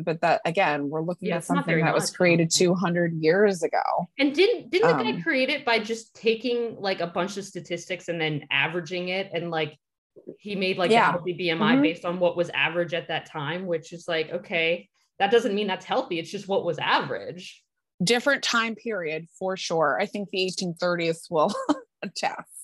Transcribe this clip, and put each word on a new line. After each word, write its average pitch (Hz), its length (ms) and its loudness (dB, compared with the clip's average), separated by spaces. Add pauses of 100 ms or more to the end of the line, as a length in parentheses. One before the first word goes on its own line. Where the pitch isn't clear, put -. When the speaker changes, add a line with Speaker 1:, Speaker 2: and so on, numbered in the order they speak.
Speaker 1:
but 165 180 -4
that, 165 220 4
again, 151 460 2
we're 156 140 -2
looking 180 240 -6
Speaker 2:
Yeah, 170 80 0
Speaker 1:
at 170 60 -2
Speaker 2:
it's - 80 -6
not 170 80 2
Speaker 1:
something 165 160 0
Speaker 2:
very 160 100 2
Speaker 1:
that 156 100 4
was 156 160 0
Speaker 2:
much. - 80 -8
Speaker 1:
created 170 320 4
two 180 240 4
hundred 175 480 0
years 185 400 4
ago. 147 220 0 (340)
Speaker 2:
And 277 160 2
didn't, 349 380 2
didn't 370 260 4
the 262 60 0
guy 262 80 0
Speaker 1:
Um, 170 100 -4
Speaker 2:
create 269 300 0
it 294 140 -4
by 226 120 2
just 220 380 -6
taking, 226 680 -2
like, 190 180 -2
a 170 60 -2
bunch 180 320 -4
of 196 80 -8
statistics 175 640 -8
and 170 100 -4
then 151 300 -2
averaging 175 600 -2
it? 190 260 -4
And, 170 160 -4
like, 156 260 -4 (640)
he 202 160 -10
made, 185 240 -2
like, 175 100 4
a 220 40 4
Speaker 1:
Yeah. 220 180 6
Speaker 2:
healthy 175 220 -4
B 170 180 -2
M 160 100 -2
I 156 120 4
Speaker 1:
Mm-hmm. 277 100 6
Speaker 2:
based 175 220 0
on 180 140 -4
what 170 160 2
was 170 140 -2
average 165 460 0
at - 140 -6
that 160 180 -4
time, 165 400 -6
which 165 260 -4
is 170 140 -14
like, 160 240 -2
okay, 170 580 -2 (300)
that 196 100 4
doesn't 226 240 4
mean 208 140 0
that's 185 180 -4
healthy. 202 320 -2
It's 160 140 -6
just 202 160 -10
what 190 180 0
was 160 140 -2
average. 139 840 -4 (400)
Speaker 1:
Different 240 380 2
time 226 320 0
period 170 540 -6 (100)
for 190 180 -4
sure. 160 460 2
I 202 60 0
think 202 240 -8
the 185 100 0
eighteen 185 320 -2
thirties 170 560 -2
will 170 240 2 (240)
<laughs> - 240 -20
attest. - 460 -6 (160)